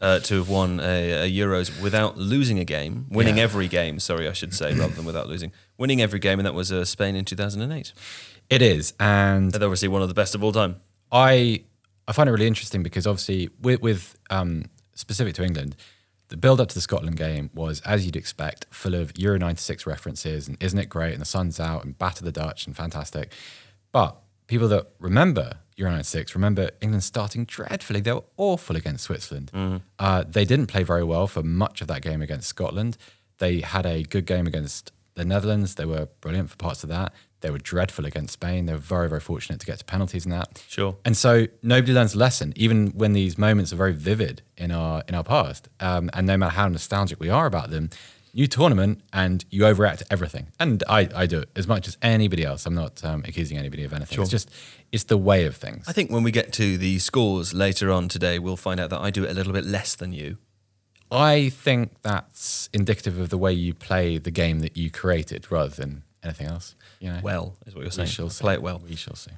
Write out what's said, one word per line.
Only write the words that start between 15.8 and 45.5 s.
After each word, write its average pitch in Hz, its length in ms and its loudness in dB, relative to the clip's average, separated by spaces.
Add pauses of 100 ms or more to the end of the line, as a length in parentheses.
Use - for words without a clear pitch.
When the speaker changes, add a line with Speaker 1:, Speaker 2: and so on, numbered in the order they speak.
Speaker 2:
the - 80 -12
build 131 240 6
up 110 80 2
to - 60 -10
the 90 60 -6
Scotland 80 360 -2
game 78 380 -4
was, 80 280 -6
as 104 220 0
you'd 87 120 -4
expect, - 540 -8
full - 240 -4
of 85 220 -4
Euro 98 220 2
ninety-six 85 480 -4
references 78 640 -6
and 67 120 -10
"Isn't 92 180 0
it 98 100 -2
great?" 82 240 -2
and 76 100 -8
"The 80 40 -8
sun's 90 340 -2
out" 80 240 -4
and 69 120 -10
"Batter 90 280 -4
the 82 80 -4
Dutch" 76 340 -8
and 71 100 -12
"Fantastic." 80 560 -8 (600)
But 110 240 4 (300)
people 117 220 4
that 104 200 2 (100)
remember 101 600 2 (180)
Euro 92 160 -2
ninety-six 80 420 -4
remember 95 360 2 (100)
England 107 240 0
starting 113 400 -4
dreadfully. - 560 -6
They 110 120 0
were - 120 -6 (120)
awful 185 400 0
against 78 280 -6
Switzerland. 69 500 -8
Speaker 1:
Mm-hmm. 95 220 -2 (220)
Speaker 2:
Uh, 92 280 2
they 101 180 2
didn't 127 220 4
play 98 160 0
very 85 220 2
well 85 220 2
for 85 160 -4
much 85 380 0
of 78 60 -8
that 73 160 -6
game 78 180 -4
against 76 280 -6
Scotland. 107 500 -4 (400)
They 87 220 2
had 90 260 -2
a 82 160 -2
good 87 240 -2
game 90 200 0
against 76 460 -6 (220)
the 87 100 -6
Netherlands. 101 520 0
They 78 100 -6
were 78 220 -4 (120)
brilliant 82 300 -4
for - 60 -20
parts - 260 -6
of 78 80 -10
that. 90 220 -4 (280)
They 80 100 -4
were 71 80 -4
dreadful 87 460 -2
against 73 300 -6
Spain. 90 320 -2
They 80 60 -2
were 78 60 -2
very, 85 300 -2
very 78 120 -4
fortunate - 400 -8
to - 60 -16
get - 120 -8
to - 60 -18
penalties 92 400 -4
and 90 80 -4
that. - 360 -6
Speaker 1:
Sure. 98 360 -4
Speaker 2:
And 113 120 2
so 120 300 6 (160)
nobody 123 300 6
learns 117 220 6
a 104 40 0
lesson, 117 380 2
even 110 320 4
when 104 240 2
these 95 260 2
moments 104 340 4
are 90 40 -4
very 92 160 4
vivid 87 500 -2 (140)
in 87 160 -4
our, 80 360 -2
in 90 60 -4
our 82 100 -2
past. 120 440 0 (100)